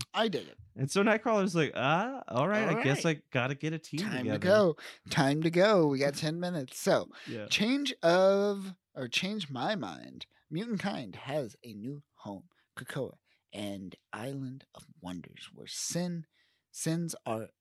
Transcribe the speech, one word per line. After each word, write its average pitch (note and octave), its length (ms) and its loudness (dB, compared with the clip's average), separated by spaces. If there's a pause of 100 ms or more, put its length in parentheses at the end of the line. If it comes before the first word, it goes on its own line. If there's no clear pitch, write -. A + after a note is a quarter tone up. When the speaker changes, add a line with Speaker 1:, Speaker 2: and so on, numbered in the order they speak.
(140)
Speaker 1:
I A3 160 0
dig A#2 180 -6
it. C2+ 100 -20 (200)
Speaker 2:
And C3+ 120 -4
so G3 140 2
Nightcrawler's G#3+ 500 2
like, D#3 220 2
"Ah, F3+ 540 0
all C3+ 180 2
right, G#3 220 0
Speaker 1:
All - 80 2
Speaker 2:
I - 60 0
guess C3+ 200 2
Speaker 1:
right. E3 140 2
Speaker 2:
I - 40 -16 (120)
gotta C3 220 0
get D3+ 180 -4
a E3 40 -4
team D#3 220 -8
Speaker 1:
Time G3 200 -4
Speaker 2:
together." A2 200 -2
Speaker 1:
to - 80 0
go. F#3+ 300 6 (320)
Time D3 340 4
to E3 60 4
go. F3 380 6
We C#3 120 2
got C#3 160 4
ten D#3+ 240 -2
minutes. F3 400 -6
So, C#3+ 300 4 (180)
Speaker 2:
Yeah. A2 200 -8
Speaker 1:
change C4 460 2 (100)
of, G3 680 4 (220)
or B2+ 140 -6
change F#3 400 -2
my C#3 260 -2
mind. D2+ 520 -10 (220)
Mutant G3+ 300 -4
kind C#3+ 340 -6
has C3+ 480 -6
a A#2 120 -16
new C3 300 -10 (100)
home, G2 300 -12 (340)
Krakoa, - 380 -6 (360)
and G2 420 -8 (200)
Island C3+ 500 -8 (100)
of - 120 -20 (160)
Wonders, - 520 -12
where - 140 -18
sin, E3+ 580 -4 (460)
sins E3 420 -2 (120)
are A2 240 -4 (120)